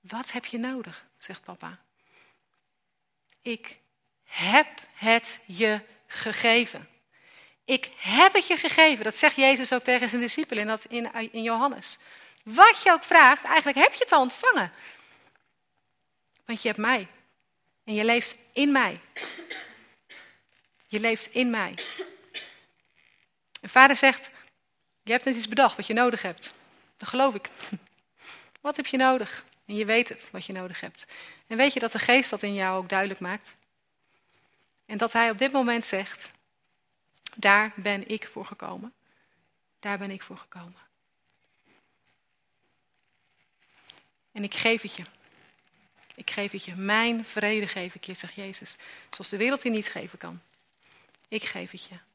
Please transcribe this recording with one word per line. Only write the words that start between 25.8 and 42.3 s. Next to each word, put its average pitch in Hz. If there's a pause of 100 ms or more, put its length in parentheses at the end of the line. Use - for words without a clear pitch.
je -
nodig 240
hebt." - (420)
Dat -
geloof 262
ik. - (540)
<laughs> -
Wat 285
heb 277
je -
nodig? 262 (220)
En 208
je 214
weet 226
het, -
wat 185
je 196
nodig 185
hebt. - (400)
En 226
weet 269
je 254
dat 226
de 226
geest 247
dat 208
in 202
jou 190
ook 180
duidelijk 196
maakt? 180 (1300)
En 214
dat 226
hij 233
op 208
dit 262
moment 240
zegt, - (1080)
"Daar 208
ben 196
ik 214
voor -
gekomen. 190 (840)
Daar 202
ben 196
ik 190
voor -
gekomen. 175 (3500)